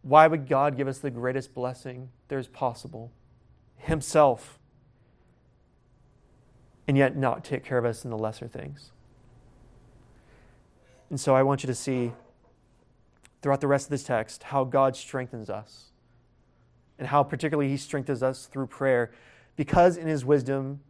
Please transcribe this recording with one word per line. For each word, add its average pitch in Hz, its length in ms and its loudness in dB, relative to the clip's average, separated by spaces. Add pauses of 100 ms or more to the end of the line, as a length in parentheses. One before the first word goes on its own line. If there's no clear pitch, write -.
Why 151 240 8
would 151 200 0
God 139 300 2
give 135 100 -2
us 131 120 -6
the 139 120 -6
greatest 127 440 -6
blessing 127 560 -10 (180)
there 139 100 -6
is 123 80 -8
possible, 120 640 -8 (680)
himself, 147 800 2 (2250)
and 143 80 0
yet 135 220 4
not 131 260 -2
take - 220 -8
care 127 140 -2
of 117 80 0
us 113 180 -4
in 123 60 -12
the 110 80 -8
lesser 110 280 -8
things? 143 440 -16 (2250)
And 139 100 -6
so 135 160 2
I 135 80 6
want 135 200 2
you 131 60 -6
to 123 60 -4
see 123 380 -4 (1300)
throughout 139 220 0
the 147 40 -2
rest 139 200 2
of - 60 -14
this 139 120 -4
text 113 380 -4
how 139 220 -2
God 131 300 2
strengthens 120 540 -10
us - 380 -12 (1120)
and 131 100 -8
how 143 140 4
particularly 143 480 -2
he 139 80 -2
strengthens 135 440 -4
us 131 220 -2
through 135 220 -8
prayer, 123 440 0 (460)
because 175 400 4
in 165 100 -8
his 151 160 -2
wisdom 139 680 0